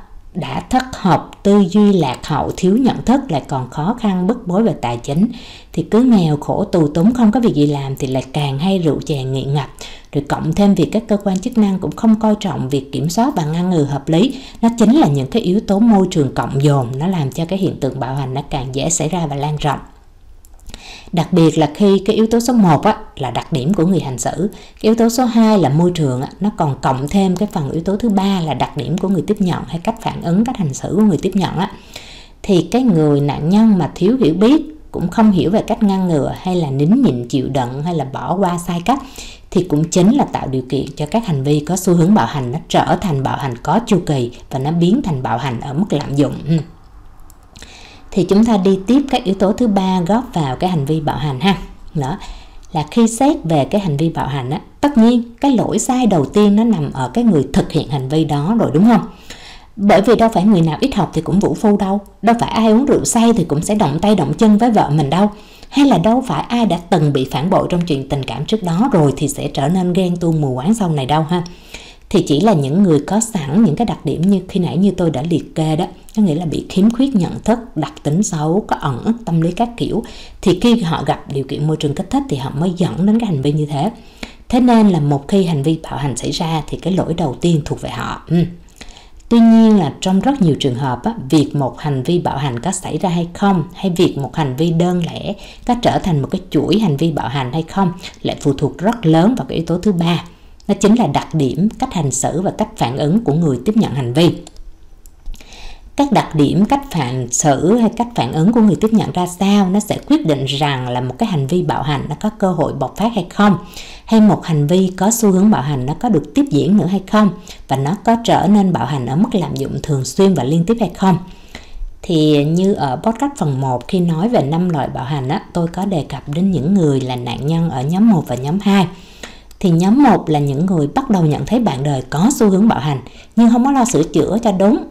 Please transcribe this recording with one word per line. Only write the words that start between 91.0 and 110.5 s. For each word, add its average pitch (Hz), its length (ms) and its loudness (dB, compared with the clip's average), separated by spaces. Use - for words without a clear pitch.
á, 233 100 -2
việc 151 260 2
một 135 240 -4
hành 139 220 -4
vi 170 160 0
bạo 143 200 -4
hành 127 220 -4
có 185 120 -4
xảy - 260 -8
ra 190 100 -2
hay 170 260 -2
không, 190 300 0
hay 190 160 -4
việc 170 280 0
một 139 180 -8
hành 135 200 -2
vi 165 140 0
đơn 175 320 0
lẻ - 200 -8
có 247 160 0
trở - 160 0
thành 160 240 0
một 123 80 -6
cái - 100 -4
chuỗi 147 280 0
hành 170 180 2
vi 165 160 0
bạo - 160 -6
hành 123 240 -4
hay 160 100 -2
không, 180 300 -2
lại - 180 -4
phụ 143 120 0
thuộc 139 260 -4
rất 220 280 -2
lớn 165 280 4
vào 202 140 -4
cái - 80 -6
yếu 160 100 -4
tố 170 120 -2
thứ 208 140 0
ba. 170 320 -2
Nó 202 60 0
chính 208 200 4
là 233 120 2
đặc 135 280 -2
điểm, 151 340 0
cách 262 160 -4
hành 143 160 -2
xử 139 320 -4
và 196 80 -2
cách - 260 -4
phản 139 220 -4
ứng 165 260 0
của 139 80 0
người 151 320 0
tiếp 214 120 0
nhận 156 180 2
hành 123 180 -2
vi. 165 220 4
Các 285 160 2
đặc 160 220 0
điểm, 151 300 4
cách 277 260 -2
phản 127 400 -4
xử 156 460 2
hay 226 200 2
cách 233 180 -4
phản 123 180 -2
ứng 165 200 4
của 233 80 4
người 214 200 4
tiếp 220 120 2
nhận 175 200 0
ra 180 140 -2
sao, 196 440 2
nó 202 100 2
sẽ - 180 -4
quyết 302 180 2
định 139 180 0
rằng 135 440 -2